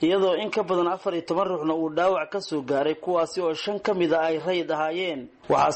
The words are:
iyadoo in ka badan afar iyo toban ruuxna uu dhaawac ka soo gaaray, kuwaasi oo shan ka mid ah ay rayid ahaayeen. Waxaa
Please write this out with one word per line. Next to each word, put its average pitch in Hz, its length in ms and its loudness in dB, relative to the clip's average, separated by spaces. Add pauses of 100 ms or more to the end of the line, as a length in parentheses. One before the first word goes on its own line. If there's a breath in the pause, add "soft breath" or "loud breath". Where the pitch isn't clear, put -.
iyadoo 185 340 4
in 208 140 -4
ka 220 120 0
badan 175 260 0
afar 185 260 -2
iyo 165 100 -2
toban 185 240 0
ruuxna 160 260 0
uu 160 200 0
dhaawac 170 380 2
ka 202 80 -4
soo 160 220 -4
gaaray, 143 320 0
kuwaasi 170 460 -2
oo 165 140 0
shan 208 260 -4
ka 208 140 0
mid 170 180 2
ah 160 160 4
ay 160 100 0
rayid 165 320 -2
ahaayeen. 156 580 -4 (200)
Waxaa 143 280 4